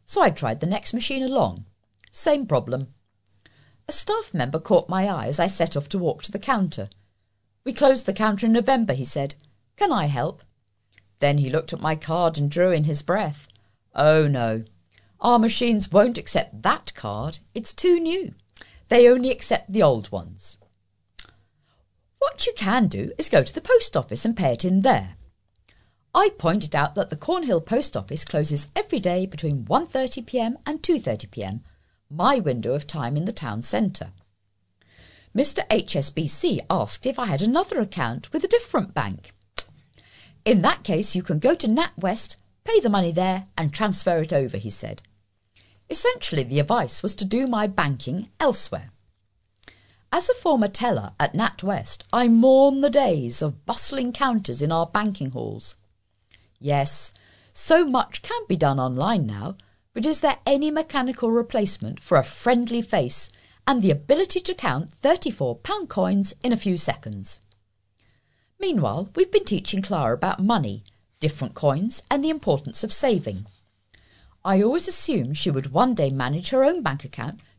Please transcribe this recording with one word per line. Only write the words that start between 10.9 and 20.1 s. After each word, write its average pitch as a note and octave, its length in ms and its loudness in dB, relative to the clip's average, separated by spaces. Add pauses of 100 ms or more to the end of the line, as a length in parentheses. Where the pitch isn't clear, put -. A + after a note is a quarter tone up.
Then D3 180 4
he C#3 100 2
looked D3 240 -2
at D#3 80 -8
my D#3 140 -2
card D#3+ 420 0
and C#3+ 140 0
drew F3 220 4
in D#3 120 2
his D3 180 -2
breath. E3+ 440 -4 (480)
"Oh D#3 320 6
no, A#2 380 0 (560)
our A#3+ 180 6
machines A3+ 540 2
won't A3+ 260 4
accept - 440 -4
that - 320 -2
card. A2+ 440 -8 (160)
It's A3+ 180 -8
too F4 280 4
new. E4+ 340 -4 (540)
They A#3+ 200 10
only B3+ 220 6
accept - 420 -2
the G#3 100 4
old B2 280 2